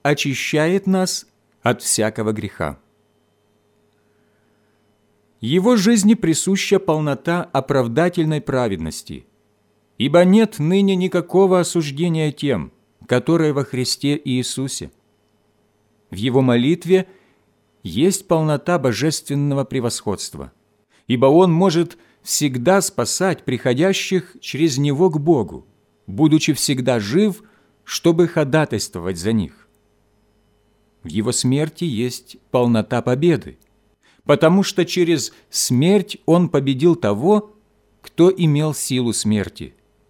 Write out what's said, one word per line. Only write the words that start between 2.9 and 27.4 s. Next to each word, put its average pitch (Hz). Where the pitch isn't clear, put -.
Его 185
жизни 214
присуща 190
полнота 156
оправдательной 147
праведности, 95
ибо 147
нет 214
ныне 196
никакого 180
осуждения 160
тем, 110
которые 151
во 135
Христе 139
Иисусе. 127
В -
Его 120
молитве 165
есть 131
полнота 156
божественного 139
превосходства, 107
ибо 123
Он 170
может 170
всегда 143
спасать -
приходящих 165
через 135
Него 143
к 151
Богу, 143
будучи 151
всегда 127
жив, 175